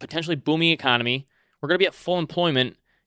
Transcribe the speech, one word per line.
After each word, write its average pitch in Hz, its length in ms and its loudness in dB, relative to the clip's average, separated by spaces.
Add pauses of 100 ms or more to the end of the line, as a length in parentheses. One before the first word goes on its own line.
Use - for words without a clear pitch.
potentially 160 360 -4
booming 160 340 0
economy. 127 560 0 (340)
We're 143 80 -4
gonna 180 100 2
be 190 80 4
at - 80 -4
full 180 240 -4
employment, 151 580 0 (300)